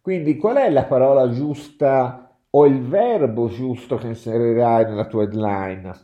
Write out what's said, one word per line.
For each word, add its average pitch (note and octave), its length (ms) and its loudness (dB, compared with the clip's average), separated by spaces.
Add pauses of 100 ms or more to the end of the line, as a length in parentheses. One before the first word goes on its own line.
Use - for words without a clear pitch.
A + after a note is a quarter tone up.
Quindi D#3 340 -2
qual A3+ 200 0
è C4 140 4
la C3 140 2
parola C3 460 4
giusta C3+ 1040 -4 (120)
o C#3+ 180 6
il C3+ 140 4
verbo C3+ 680 0
giusto B2 480 -8
che A#2 120 -10
inserirai A#2 800 0
nella G#2 200 -6
tua A2 160 -4
headline? G2 720 -6 (120)